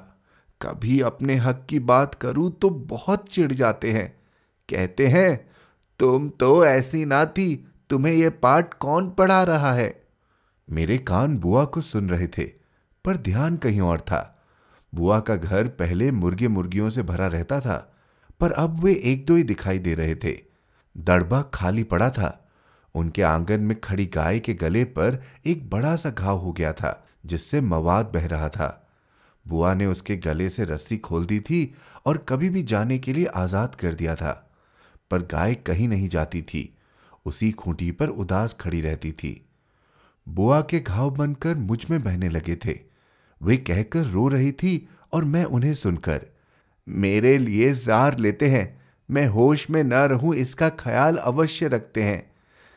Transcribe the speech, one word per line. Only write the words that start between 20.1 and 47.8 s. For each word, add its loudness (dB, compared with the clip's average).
थे। -6
दड़बा 2
खाली -2
पड़ा 2
था। -6
उनके -2
आंगन 2
में -2
खड़ी -2
गाय 0
के -4
गले 0
पर -2
एक -4
बड़ा 0
सा -4
घाव -2
हो -4
गया -2
था, -6
जिससे -2
मवाद 2
बह -2
रहा -4
था। -6
बुआ 2
ने 0
उसके -4
गले -2
से -4
रस्सी -6
खोल -4
दी -2
थी -2
और -2
कभी 0
भी -2
जाने 0
के -6
लिए 0
आजाद -2
कर -4
दिया -4
था, -8
पर 0
गाय -2
कहीं -2
नहीं 0
जाती -4
थी, -10
उसी -2
खूंटी -4
पर -4
उदास -4
खड़ी -4
रहती -6
थी। -12
बुआ 2
के -2
घाव -2
बनकर -2
मुझ -4
में 0
बहने -2
लगे -4
थे। -6
वे 4
कहकर -2
रो 0
रही 0
थी -2
और 0
मैं 0
उन्हें 0
सुनकर, -2
"मेरे 4
लिए 2
जार 2